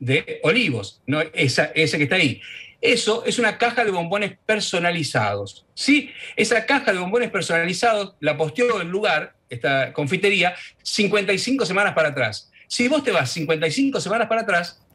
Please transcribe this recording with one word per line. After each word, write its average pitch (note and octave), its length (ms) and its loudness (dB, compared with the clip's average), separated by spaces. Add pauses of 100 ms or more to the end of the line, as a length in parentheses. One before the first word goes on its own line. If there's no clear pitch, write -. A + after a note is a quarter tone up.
de C3 440 -2
Olivos, D3+ 640 0
¿no? D3 120 0 (140)
Esa, D#3 400 0
ese D#3 240 2
que D3 60 2
está D#3+ 140 0
ahí. C#3 220 2 (400)
Eso A#3 460 2
es A#3+ 140 0
una A3 180 2
caja A#3 260 0
de G#3+ 60 2
bombones G3 560 -2
personalizados, E3 1300 -2
¿sí? - 380 2 (240)
Esa A3 320 2
caja C4+ 260 2
de F#3 60 0
bombones G3+ 320 -2
personalizados F#3 880 0
la D3 180 0
posteó G#3+ 440 0
el E3+ 80 -6
lugar, F3+ 440 0 (160)
esta C3+ 440 0
confitería, F3 600 0 (300)
cincuenta G3+ 500 2
y F#3 60 0
cinco A#3+ 260 0
semanas F#3+ 300 0
para D#3 140 2
atrás. B2 420 -4 (160)
Si B3 200 0
vos C#4+ 160 2
te B3 80 0
vas D3 200 0
cincuenta D#3+ 340 -2
y D#3 60 2
cinco C4+ 280 0
semanas A3 280 0
para A3+ 140 0
atrás, F3 380 -2 (160)